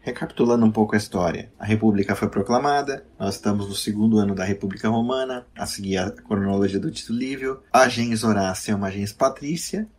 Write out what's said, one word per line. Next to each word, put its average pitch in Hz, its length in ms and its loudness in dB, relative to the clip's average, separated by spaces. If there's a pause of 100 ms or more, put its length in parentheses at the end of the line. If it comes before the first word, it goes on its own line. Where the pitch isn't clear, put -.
Recapitulando 120 640 2
um 110 60 8
pouco 110 240 2
a 107 40 4
história, 90 600 -2
a - 60 -14
República 104 500 2
foi 107 140 -2
proclamada, 139 760 0 (140)
nós 98 160 -4
estamos 101 340 -2
no 98 60 -8
segundo 107 440 2
ano 98 180 2
da 92 80 -4
República 98 440 -4
Romana, 123 560 -2 (140)
a - 80 -6
seguir 101 300 -4
a 95 160 -2
cronologia 98 680 0
do - 140 -4
Tito - 200 -10
Livio. 131 460 -4 (140)
A 127 160 8
gens 117 340 -2
Horácia 101 480 0
é 107 60 2
uma 98 120 -2
gens 101 240 -6
patrícia 165 760 -2 (100)